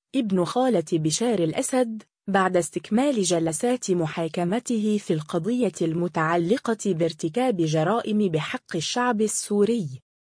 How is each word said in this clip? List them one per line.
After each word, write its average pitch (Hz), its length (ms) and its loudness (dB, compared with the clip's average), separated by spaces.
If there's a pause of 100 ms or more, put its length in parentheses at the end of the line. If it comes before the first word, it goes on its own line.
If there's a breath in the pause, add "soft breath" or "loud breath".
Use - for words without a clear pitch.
(140)
ابن 196 300 2
خالة 226 480 2
بشار 175 460 0
الأسد، 226 640 0 (260)
بعد 190 280 2
استكمال 214 680 0
جلسات 170 680 0
محاكمته 180 1080 0
في 202 140 -2
القضية 180 600 0 (100)
المتعلقة 170 1040 0
بارتكاب 170 680 0
جرائم 170 720 0
بحق 156 480 -4
الشعب 240 440 -2
السوري. 208 680 0 (480)